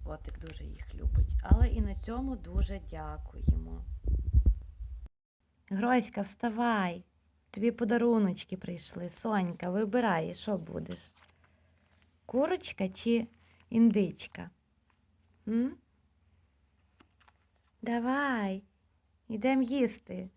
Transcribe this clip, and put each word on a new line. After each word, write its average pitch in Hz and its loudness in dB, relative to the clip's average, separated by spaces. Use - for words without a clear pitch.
Котик - -10
дуже - -12
їх - -12
любить. - 2
Але 233 8
і 226 2
на 202 0
цьому 254 -4
дуже 190 -2
дякуємо. 156 -2
Гроська, 226 2
вставай. 214 -2
Тобі 226 2
подаруночки 226 2
прийшли. 175 -10
Сонька, 180 -2
вибирай, 190 0
що 202 -4
будеш? - -10
Курочка 285 -2
чи 233 0
індичка? 214 2
М? 240 0
Давай, 233 -2
ідем 254 2
їсти. 220 -2